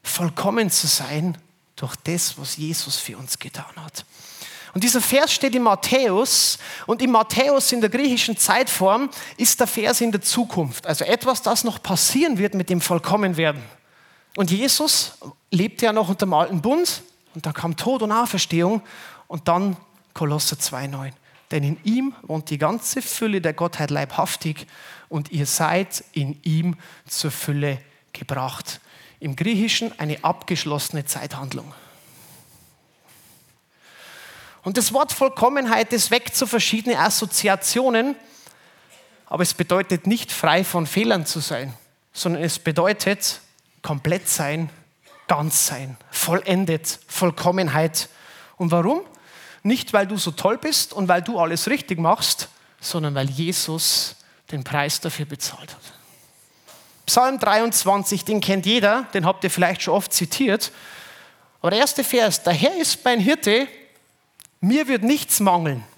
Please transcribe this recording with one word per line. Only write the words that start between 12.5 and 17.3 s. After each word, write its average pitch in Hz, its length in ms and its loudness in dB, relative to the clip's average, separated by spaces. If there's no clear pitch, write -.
mit 185 160 -2
dem 180 100 2
Vollkommenwerden. 165 840 0
Und 180 140 2
Jesus 262 640 0
lebte 196 360 0
ja 214 80 4
noch 208 160 2
unter 190 180 0
dem 175 80 0
alten 170 260 2
Bund 302 400 0